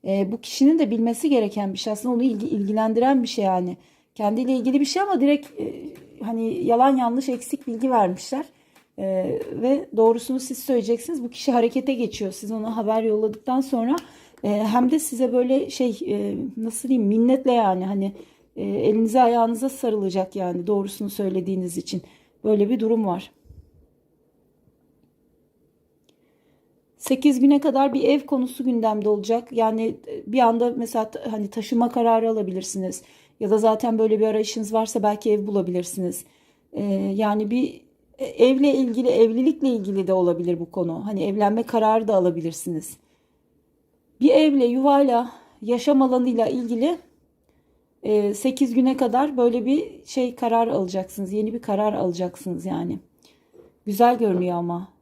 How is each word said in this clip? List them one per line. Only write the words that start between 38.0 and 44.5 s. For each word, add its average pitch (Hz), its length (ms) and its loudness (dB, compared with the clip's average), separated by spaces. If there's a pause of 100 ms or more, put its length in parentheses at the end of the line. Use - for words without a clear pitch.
e, 269 60 -6
evle 262 500 4
ilgili, 247 340 0
evlilikle 247 600 4
ilgili 196 380 -2
de 190 60 2
olabilir 175 480 2
bu 170 100 -8
konu. 175 360 -4
Hani 196 180 -4
evlenme 208 380 0
kararı 220 460 2
da 220 60 2
alabilirsiniz. 165 840 -2 (1200)
Bir 269 100 6
evle, 294 360 6